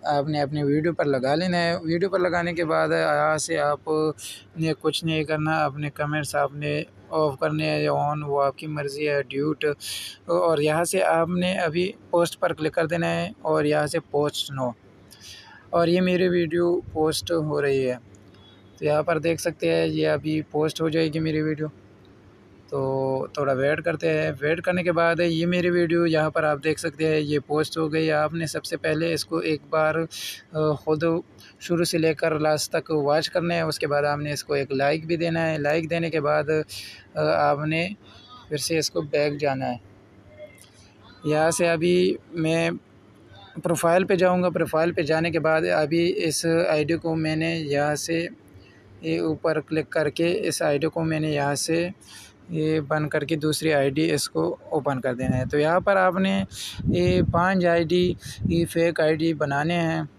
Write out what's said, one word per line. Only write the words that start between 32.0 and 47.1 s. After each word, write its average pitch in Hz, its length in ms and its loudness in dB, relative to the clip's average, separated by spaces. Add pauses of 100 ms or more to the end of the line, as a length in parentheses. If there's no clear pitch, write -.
लास्ट 151 320 0
तक 160 180 -4
watch 147 380 2
करना 170 260 -2
है। 165 120 0
उसके 156 200 -4
बाद 143 180 0
आपने 147 280 -2
इसको 143 240 -4
एक 139 160 -2
like 147 340 0
भी 170 100 0
देना 165 240 0
है। 160 180 0
like 151 300 0
देने 165 220 -2
के 156 100 0
बाद, 151 300 0
अ, - 720 -6
आपने 156 680 2 (600)
फिर 151 100 -4
से 160 200 -2
इसको 160 240 -2
back 147 340 0
जाना 135 300 -2
है। 123 140 -6 (1500)
यहाँ 156 240 4
से 170 180 2
अभी 175 500 2 (160)
मैं 165 420 0 (840)
profile 170 420 4
पे 196 120 2
जाऊँगा। 180 340 4
profile 165 420 0
पे 175 100 -2
जाने 160 280 0
के 165 80 0
बाद 160 260 2
अभी 170 420 2
इस 170 400 -2
आईडी 165 480 2
को 165 200 -2